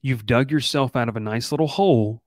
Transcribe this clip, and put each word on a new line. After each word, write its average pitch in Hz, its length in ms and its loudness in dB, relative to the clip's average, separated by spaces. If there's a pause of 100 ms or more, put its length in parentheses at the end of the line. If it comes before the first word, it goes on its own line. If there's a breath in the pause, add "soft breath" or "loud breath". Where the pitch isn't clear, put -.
you've 123 240 -4
dug 123 240 2
yourself 143 460 0
out 120 120 0
of 110 80 -6
a 113 40 -6
nice 107 320 -4
little 151 160 0
hole. 117 600 2